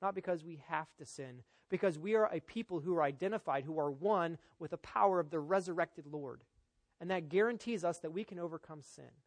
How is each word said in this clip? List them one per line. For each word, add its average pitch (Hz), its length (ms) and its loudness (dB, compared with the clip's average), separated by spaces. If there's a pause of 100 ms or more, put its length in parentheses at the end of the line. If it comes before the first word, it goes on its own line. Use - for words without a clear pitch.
not 190 120 0
because 180 300 -2
we 160 240 -12
have 160 200 -2 (120)
to 139 60 -14
sin, 123 360 -12 (280)
because 185 280 2
we 185 160 0
are 214 180 6
a 165 80 -4
people 202 400 -6
who 170 160 0
are 160 80 6
identified, 143 600 0
who 156 160 -2
are 147 100 2
one 170 480 2 (220)
with 156 120 -8
the 170 60 -6
power 196 420 4
of 147 120 0
the 165 80 0
resurrected 170 640 0
Lord. 139 380 -10 (580)
And 175 80 -6
that 175 200 -2
guarantees 214 540 2
us 170 160 2
that 160 120 -6
we 190 120 -4
can 196 140 -10
overcome 160 460 -8
sin. 131 260 -20 (180)